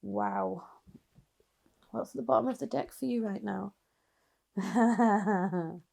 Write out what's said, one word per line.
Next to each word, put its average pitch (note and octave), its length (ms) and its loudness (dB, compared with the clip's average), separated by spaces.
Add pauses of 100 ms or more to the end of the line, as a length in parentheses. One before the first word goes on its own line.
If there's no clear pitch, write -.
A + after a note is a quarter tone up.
Wow. C3 600 -4 (1300)
What's A3 200 -6
at - 60 -14
the - 60 -8
bottom A3+ 260 2
of B3+ 100 -4
the C#4 80 -8
deck - 260 -4
for - 120 -12
you A#3+ 200 -2
right G3+ 180 -6
now? G3+ 320 -6 (800)
<laughs> G3 1400 2